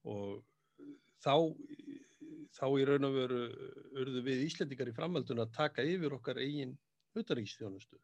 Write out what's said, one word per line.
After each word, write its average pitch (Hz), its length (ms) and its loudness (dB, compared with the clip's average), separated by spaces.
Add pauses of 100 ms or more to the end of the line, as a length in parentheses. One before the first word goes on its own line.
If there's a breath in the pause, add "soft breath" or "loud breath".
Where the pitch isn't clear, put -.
og 104 400 -6 (800)
þá, 139 120 6 (1160)
þá - 140 -4 (140)
í 135 80 8
raun 143 200 6
og 135 80 2
veru 123 280 2 (580)
urðu 127 240 -2
við 135 220 2
Íslendingar 135 440 -4
í 117 40 -8
framhaldinu 135 500 0
að 113 100 -12
taka 147 320 2
yfir 160 300 0
okkar 127 260 -4
eigin 139 320 -4 (400)
utanríkisþjónustu. 110 880 -4